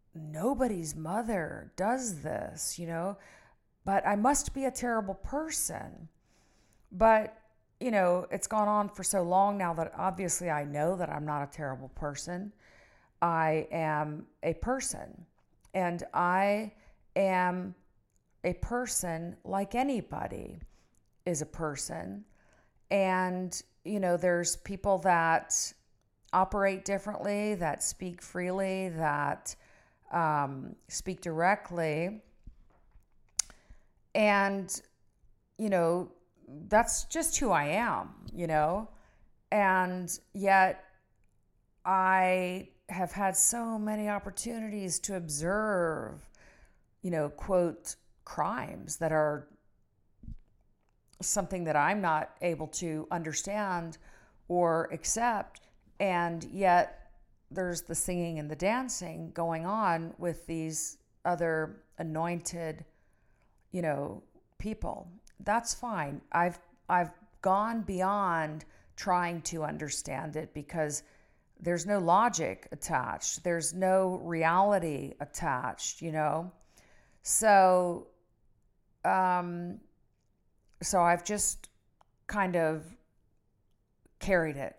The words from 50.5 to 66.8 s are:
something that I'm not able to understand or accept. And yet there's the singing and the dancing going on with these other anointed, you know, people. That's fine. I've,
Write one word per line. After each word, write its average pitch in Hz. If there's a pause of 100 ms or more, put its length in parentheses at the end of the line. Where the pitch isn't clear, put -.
something 180
that 151
I'm 170
not 160 (120)
able 156
to 156
understand 175 (500)
or 170
accept. 220 (380)
And 170
yet - (380)
there's 175
the 160
singing 170
and 147
the 156
dancing 175
going 165
on 180
with 170
these 160 (260)
other 165 (160)
anointed, 165 (880)
you 180
know, 151 (360)
people. - (320)
That's 226
fine. 165 (120)
I've, 175 (300)